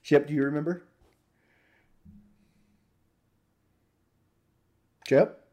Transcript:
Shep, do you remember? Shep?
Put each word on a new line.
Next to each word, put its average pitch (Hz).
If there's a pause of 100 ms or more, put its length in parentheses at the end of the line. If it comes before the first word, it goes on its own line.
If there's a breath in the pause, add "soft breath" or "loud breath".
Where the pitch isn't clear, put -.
Shep, 147
do 147
you 139
remember? 156 (4000)
Shep? 160 (120)